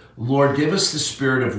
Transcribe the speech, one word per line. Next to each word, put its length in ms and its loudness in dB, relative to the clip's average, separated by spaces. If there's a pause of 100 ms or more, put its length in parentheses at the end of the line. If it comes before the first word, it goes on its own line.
(160)
"Lord, 400 2
give 160 0
us 200 0
the 80 -4
spirit 460 -2
of 120 -4